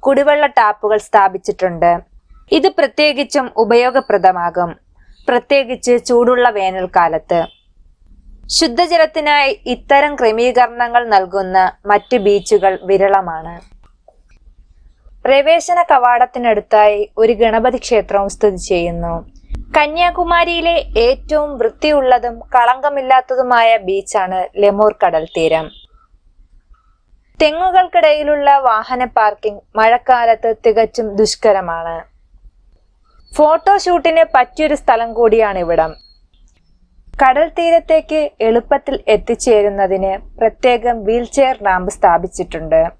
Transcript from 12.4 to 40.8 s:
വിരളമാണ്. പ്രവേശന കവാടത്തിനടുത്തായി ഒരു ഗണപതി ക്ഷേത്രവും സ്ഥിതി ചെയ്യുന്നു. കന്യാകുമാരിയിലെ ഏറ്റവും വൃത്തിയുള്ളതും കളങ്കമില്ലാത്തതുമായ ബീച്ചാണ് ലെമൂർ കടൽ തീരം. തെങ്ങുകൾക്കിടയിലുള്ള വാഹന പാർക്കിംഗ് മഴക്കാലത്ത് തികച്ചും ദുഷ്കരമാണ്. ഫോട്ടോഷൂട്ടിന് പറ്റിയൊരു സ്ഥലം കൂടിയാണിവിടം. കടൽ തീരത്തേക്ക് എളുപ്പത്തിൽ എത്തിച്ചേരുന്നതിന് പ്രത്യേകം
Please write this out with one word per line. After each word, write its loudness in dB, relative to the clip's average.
വിരളമാണ്. 0
പ്രവേശന 0
കവാടത്തിനടുത്തായി 2
ഒരു 2
ഗണപതി 0
ക്ഷേത്രവും -2
സ്ഥിതി -2
ചെയ്യുന്നു. -4
കന്യാകുമാരിയിലെ 0
ഏറ്റവും -2
വൃത്തിയുള്ളതും 0
കളങ്കമില്ലാത്തതുമായ 0
ബീച്ചാണ് -4
ലെമൂർ 2
കടൽ 0
തീരം. -2
തെങ്ങുകൾക്കിടയിലുള്ള 0
വാഹന -2
പാർക്കിംഗ് -2
മഴക്കാലത്ത് 2
തികച്ചും 0
ദുഷ്കരമാണ്. -2
ഫോട്ടോഷൂട്ടിന് 2
പറ്റിയൊരു 0
സ്ഥലം 0
കൂടിയാണിവിടം. 0
കടൽ 2
തീരത്തേക്ക് 0
എളുപ്പത്തിൽ -2
എത്തിച്ചേരുന്നതിന് 0
പ്രത്യേകം -2